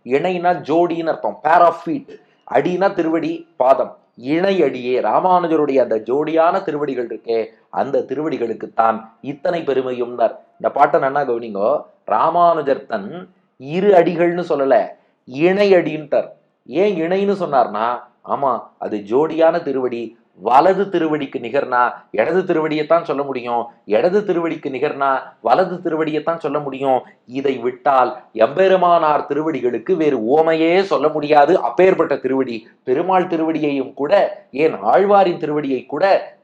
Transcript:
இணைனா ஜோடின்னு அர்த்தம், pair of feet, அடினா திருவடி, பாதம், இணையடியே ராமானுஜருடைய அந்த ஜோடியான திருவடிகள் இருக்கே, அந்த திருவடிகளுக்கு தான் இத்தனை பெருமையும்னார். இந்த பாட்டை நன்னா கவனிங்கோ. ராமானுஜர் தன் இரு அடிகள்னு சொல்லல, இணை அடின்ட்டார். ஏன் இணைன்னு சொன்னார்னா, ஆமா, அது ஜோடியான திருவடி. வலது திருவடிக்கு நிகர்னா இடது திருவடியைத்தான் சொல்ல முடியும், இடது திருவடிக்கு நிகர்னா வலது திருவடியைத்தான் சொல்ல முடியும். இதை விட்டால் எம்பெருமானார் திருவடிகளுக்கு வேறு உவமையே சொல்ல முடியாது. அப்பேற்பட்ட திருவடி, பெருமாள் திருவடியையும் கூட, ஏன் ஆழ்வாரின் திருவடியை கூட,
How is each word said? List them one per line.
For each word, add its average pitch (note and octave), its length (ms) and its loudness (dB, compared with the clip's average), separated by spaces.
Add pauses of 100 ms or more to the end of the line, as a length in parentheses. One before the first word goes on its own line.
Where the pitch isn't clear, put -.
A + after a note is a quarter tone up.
இணைனா F3 500 0
ஜோடின்னு E3 540 -2
அர்த்தம், - 340 -4
pair E3 180 4
of E3+ 140 4 (120)
feet, - 340 -8 (300)
அடினா F3+ 420 0
திருவடி, E3 640 -4
பாதம், B2+ 420 2 (240)
இணையடியே C3+ 800 0
ராமானுஜருடைய D3+ 840 2
அந்த A2+ 140 0
ஜோடியான D#3+ 680 0
திருவடிகள் C#3 440 -4
இருக்கே, A2+ 400 -4 (220)
அந்த B2+ 300 -2
திருவடிகளுக்கு A#2+ 760 -6
தான் A2+ 460 -2
இத்தனை D#3+ 420 -4
பெருமையும்னார். B2 720 -2 (160)
இந்த A2+ 200 -4
பாட்டை D3+ 280 2
நன்னா C#3 280 -2
கவனிங்கோ. A#2 560 -2 (200)
ராமானுஜர் D#3 840 2
தன் A#2+ 420 -10 (280)
இரு F3+ 360 0
அடிகள்னு E3+ 560 2
சொல்லல, C3+ 380 2 (380)
இணை F#3 480 2
அடின்ட்டார். D#3 560 0 (380)
ஏன் F#3+ 300 0
இணைன்னு F#3+ 380 0
சொன்னார்னா, A#2+ 640 0 (240)
ஆமா, A#2+ 380 -2 (160)
அது G#2 180 -6
ஜோடியான D#3+ 680 2
திருவடி. A#2+ 580 -6 (140)
வலது D#3 500 2
திருவடிக்கு D3+ 560 -4
நிகர்னா B2 520 0 (180)
இடது D#3 320 0
திருவடியைத்தான் D#3 600 0
சொல்ல C#3+ 200 -4
முடியும், A#2+ 440 -4 (180)
இடது D#3+ 360 2
திருவடிக்கு E3 500 -4
நிகர்னா C3+ 480 -2 (220)
வலது F3 360 0
திருவடியைத்தான் D#3+ 600 -4
சொல்ல D3 200 -4
முடியும். C3+ 440 -2 (240)
இதை C3 320 -4
விட்டால் B2 640 0 (120)
எம்பெருமானார் E3 920 4
திருவடிகளுக்கு C#3 720 -2
வேறு D3 220 2
உவமையே D#3+ 640 2
சொல்ல D3+ 260 0
முடியாது. D3+ 520 4
அப்பேற்பட்ட D#3+ 560 2
திருவடி, B2+ 520 -4 (140)
பெருமாள் F3 440 0
திருவடியையும் D#3 680 -2
கூட, D#3+ 560 0
ஏன் B2+ 340 -2
ஆழ்வாரின் F3+ 540 4
திருவடியை C#3+ 480 -4
கூட, E3+ 580 0